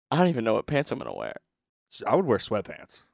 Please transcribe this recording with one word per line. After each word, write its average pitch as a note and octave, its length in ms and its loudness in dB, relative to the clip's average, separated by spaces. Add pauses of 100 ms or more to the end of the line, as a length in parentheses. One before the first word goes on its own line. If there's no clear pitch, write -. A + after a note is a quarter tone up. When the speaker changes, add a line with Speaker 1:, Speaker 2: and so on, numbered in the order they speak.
(120)
Speaker 1:
I C3+ 60 2
don't F3+ 100 6
even C3+ 160 0
know A2 100 2
what - 140 0
pants C#3+ 240 0
I'm C3 80 -4
gonna G#1 160 -8
wear. G#1+ 200 -8 (560)
Speaker 2:
S-, - 160 -16
I A#2 80 4
would F#3+ 100 4
wear A#2 120 4
sweatpants. - 680 -6 (100)